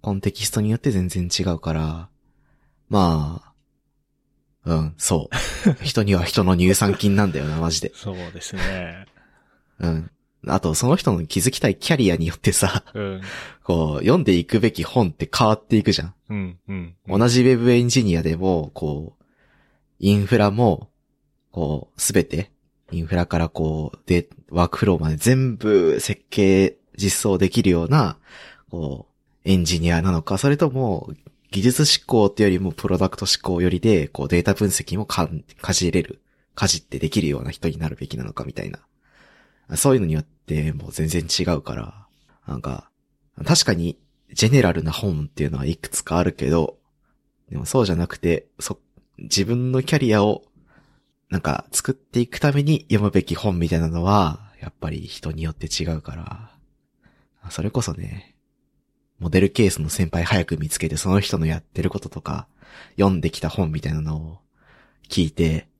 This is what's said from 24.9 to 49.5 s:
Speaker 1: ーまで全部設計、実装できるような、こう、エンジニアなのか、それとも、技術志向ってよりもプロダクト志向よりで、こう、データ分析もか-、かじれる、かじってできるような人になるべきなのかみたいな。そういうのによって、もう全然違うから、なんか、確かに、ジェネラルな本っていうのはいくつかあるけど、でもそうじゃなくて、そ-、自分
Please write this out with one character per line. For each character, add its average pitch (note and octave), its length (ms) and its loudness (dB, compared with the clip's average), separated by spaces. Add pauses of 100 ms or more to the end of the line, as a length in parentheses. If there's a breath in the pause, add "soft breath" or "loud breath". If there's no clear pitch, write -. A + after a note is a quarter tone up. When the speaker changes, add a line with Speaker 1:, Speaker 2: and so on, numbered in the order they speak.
Speaker 1:
ー D#2 60 -2
ま D#2 80 0
で D#2 80 -2
全 B2+ 400 2
部 F2+ 420 4
設 - 300 -6
計、 F#2+ 480 4 (180)
実 G2 260 0
装 G2 160 2
で F#2 120 2
き A#2 120 0
る F#2+ 80 4
よ E2+ 160 2
う - 40 -6
な、 C3+ 280 2 (520 loud breath)
こ C#2 380 -8 (380)
う、 - 40 -2
エ F#2+ 60 6
ン F2+ 100 2
ジ E2 140 0
ニ E2+ 120 2
ア E2 100 2
な F#2 100 2
の E2 100 0
か、 F#2+ 160 -4
そ C#3 120 2
れ D3 60 4
と D3 140 2
も、 B2+ 420 -4 (400)
技 G2 120 -2
術 B2+ 220 4
志 - 200 0
向 G#2+ 220 4
っ G2 60 0
て G#2+ 100 2
よ G2+ 60 6
り F2+ 100 2
も F#2 120 -2
プ - 160 -6
ロ F#2 100 2
ダ F#2+ 120 2
ク - 80 -8
ト G2 80 -6
志 - 160 0
向 F2 200 -2
よ F2+ 80 4
り F2 100 0
で、 F2+ 280 4
こ - 180 -8
う、 - 20 -6
デ E2+ 140 2
ー - 40 -2
タ G2+ 80 2
分 G#2 140 0
析 - 300 -4
も G#2 80 -6
か-、 - 240 -2 (300)
か - 140 -4
じ F2 180 0
れ F2 120 0
る、 - 180 -12 (340)
か G2+ 120 -2
じ - 100 0
っ - 40 -8
て - 180 -10
で D2+ 100 -2
き G#2 120 0
る D#2+ 60 0
よ C#2+ 120 -2
う A#1+ 40 -10
な C2 80 -8
人 - 160 -6
に D2+ 100 -4
な D#2+ 120 -4
る A#1+ 60 -10
べ - 120 -12
き - 100 -12
な B1 60 -8
の G#1 100 -12
か B1+ 120 -8
み - 80 -12
た - 100 -8
い G1+ 80 -10
な。 - 80 -16 (960 soft breath)
そ C#3+ 160 2
う - 40 6
い - 20 4
う A2 40 2
の F2+ 60 0
に D#2 60 0
よ D#2 80 0
っ - 20 -8
て、 D#2 500 -4
も C#2+ 140 -10
う - 40 -14
全 D#2+ 160 -4
然 D#2+ 180 -2
違 - 260 -2
う D2+ 100 -2
か - 140 -10
ら、 - 320 -14 (400)
な B1+ 100 -8
ん - 40 -10
か、 B1+ 280 -10 (560)
確 E3+ 200 2
か G#2 80 0
に、 E2+ 240 -4 (360)
ジ - 140 2
ェ A#2 40 4
ネ C3+ 100 8
ラ F2+ 120 4
ル E2 100 -2
な D#2+ 80 -2
本 D#2 340 -2
っ - 20 -12
て - 160 -6
い C#2+ 40 -2
う - 40 -4
の C2+ 60 -6
は C2+ 80 -4
い E2 100 -2
く - 140 -16
つ - 140 -6
か E2 140 -2
あ F2 60 2
る F2+ 100 0
け C#2 160 -4
ど、 E2 280 0 (720)
で - 80 -8
も - 80 -6
そ - 160 0
う - 40 4
じ F2+ 60 -2
ゃ E2 40 2
な E2+ 120 -2
く - 100 -12
て、 E2+ 300 -2 (120)
そ-、 - 200 -10 (380)
自 - 280 -2
分 B2 260 -2